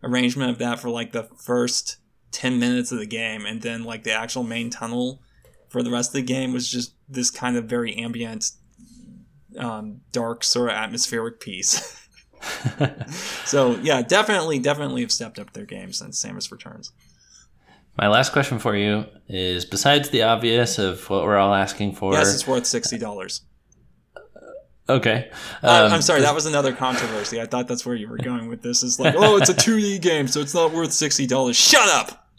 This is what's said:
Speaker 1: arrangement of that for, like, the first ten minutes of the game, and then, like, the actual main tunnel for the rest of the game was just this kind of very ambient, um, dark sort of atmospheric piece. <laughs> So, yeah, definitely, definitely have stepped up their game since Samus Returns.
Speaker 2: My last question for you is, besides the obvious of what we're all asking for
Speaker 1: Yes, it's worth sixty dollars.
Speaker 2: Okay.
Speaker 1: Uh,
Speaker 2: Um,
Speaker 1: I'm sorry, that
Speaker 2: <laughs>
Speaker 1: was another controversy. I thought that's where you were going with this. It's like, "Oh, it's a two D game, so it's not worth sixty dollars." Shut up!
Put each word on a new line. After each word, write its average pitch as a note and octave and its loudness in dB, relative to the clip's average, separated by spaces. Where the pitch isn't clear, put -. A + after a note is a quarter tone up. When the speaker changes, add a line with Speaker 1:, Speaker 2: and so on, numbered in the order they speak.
Speaker 1:
arrangement B2 0
of A#2+ -4
that A#2+ -4
for, A#2+ -6
like, A#2 -6
the A2+ -6
first - -2
ten B2+ -2
minutes B2 0
of A#2+ -4
the G#2+ -6
game, A2 -6
and G#2+ -8
then, A2+ -8
like, A2+ -12
the A2+ -2
actual A#2 -4
main A#2 -6
tunnel A#2+ -6
for B2 -4
the A#2+ -4
rest B2 -2
of - -18
the C#3 -2
game B2+ -2
was B2 -4
just B2 -6
this B2 -4
kind B2 -4
of A#2 -2
very A#2 -4
ambient, A#2 -8
um, G#2+ -10
dark A#2 -4
sort A#2+ 0
of G2+ 0
atmospheric A2+ -4
piece. - -4
<laughs> - -20
So, B2+ 2
yeah, C#3 2
definitely, E3+ 2
definitely C#3 -2
have A2+ -2
stepped A2+ -6
up G#2 -16
their G2+ -16
game F#2+ -14
since G2+ -8
Samus G2 -10
Returns. - -18
Speaker 2:
My G#2 4
last A#2 4
question C3+ 0
for G#2+ 0
you G#2 2
is, F#2 -2
besides C#3+ 2
the A#2+ 2
obvious A2+ 2
of F#2+ -2
what G2 2
we're G2+ 4
all G2 6
asking G2 0
for F#2+ 0
Speaker 1:
Yes, G2 4
it's - -4
worth B2+ 0
sixty - -2
dollars. G#2 -10
Speaker 2:
Okay. B2 2
Speaker 1:
Uh, A#2 8
Speaker 2:
Um, - 6
Speaker 1:
I'm E3 4
sorry, D3 6
that D3 6
Speaker 2:
<laughs> D#3 -2
Speaker 1:
was D3 -2
another C#3+ 2
controversy. A#2+ -4
I A2+ -8
thought B2 -4
that's B2 -4
where B2 -4
you G#2+ -8
were A#2 -10
going - -4
with A#2 -10
this. A#2+ -2
It's B3 -2
like, E3+ 4
"Oh, G#3+ 8
it's F3+ 6
a F3+ 4
two A3 2
D G3+ 0
game, D#3 2
so D3 -2
it's C#3+ -4
not E3 4
worth E3 -2
sixty C#3+ 0
dollars." B2 2
Shut B3 8
up! - 0